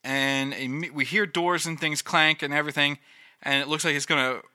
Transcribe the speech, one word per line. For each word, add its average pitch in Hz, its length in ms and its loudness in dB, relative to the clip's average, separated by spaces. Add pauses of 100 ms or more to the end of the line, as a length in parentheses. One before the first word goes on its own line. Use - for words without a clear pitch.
And 135 520 0
imme-, 135 380 -6
we 143 120 -2
hear 196 220 0
doors 170 400 0
and 165 120 -4
things 151 240 -2
clank 156 400 2
and 143 120 -2
everything, 147 440 0 (440)
and 139 200 2
it 135 60 -6
looks 156 160 0
like 160 100 2
it's 139 120 -2
gonna 131 340 0 (140)